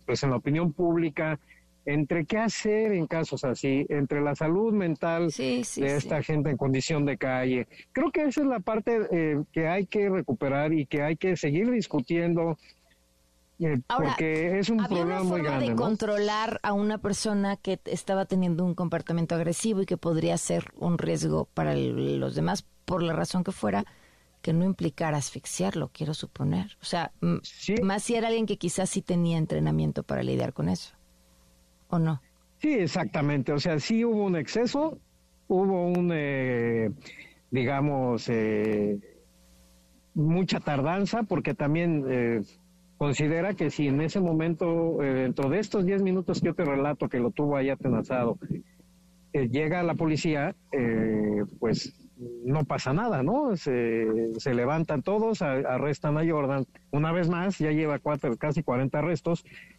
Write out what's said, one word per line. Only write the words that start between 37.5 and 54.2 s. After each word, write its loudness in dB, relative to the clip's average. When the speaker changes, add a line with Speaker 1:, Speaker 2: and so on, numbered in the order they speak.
Speaker 1:
digamos, 0
eh, 2
mucha 2
tardanza, 0
porque -2
también... 0
Eh, 2
considera 0
que 0
si 0
en 2
ese 0
momento, 2
eh, 2
dentro 0
de 2
estos 0
diez 2
minutos 0
que 2
yo 0
te 0
relato 0
que -2
lo 2
tuvo 0
ahí 2
atenazado, 0
eh, 0
llega 0
la 0
policía, 0
eh, 0
pues -2
no 0
pasa -2
nada, 0
¿no? 0
Se, 0